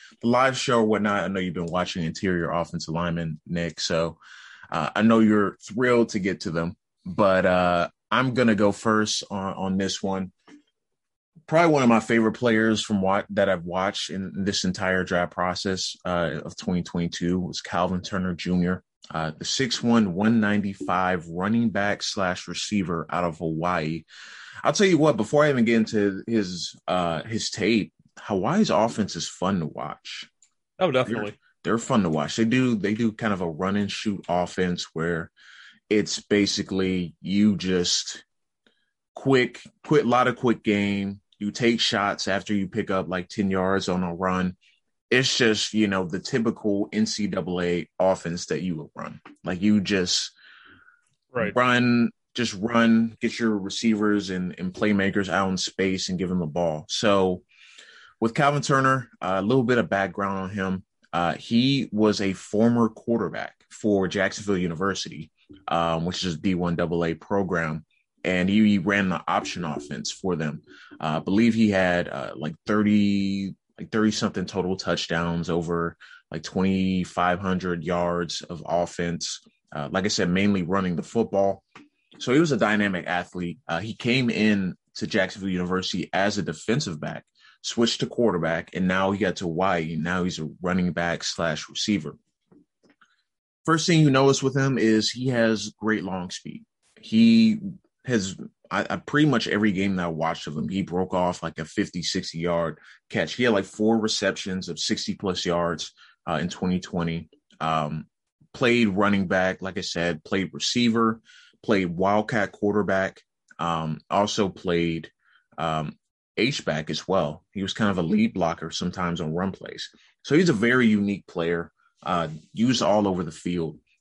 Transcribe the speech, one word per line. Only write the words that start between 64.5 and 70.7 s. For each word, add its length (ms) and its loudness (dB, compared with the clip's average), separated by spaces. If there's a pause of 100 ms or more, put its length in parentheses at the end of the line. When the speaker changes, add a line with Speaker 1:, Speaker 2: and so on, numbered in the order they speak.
Speaker 1:
University, 760 -4 (380)
um, 380 0
which 180 -4
is 100 -2
a 40 -10
D 160 0
one 220 0
double 280 0
A 100 0
program. 680 -2 (420)
And 220 2
he, 180 6
he 120 4
ran 320 0
the 180 -4
option 380 -2
offense 440 -8
for 240 -4
them. 280 -4 (360)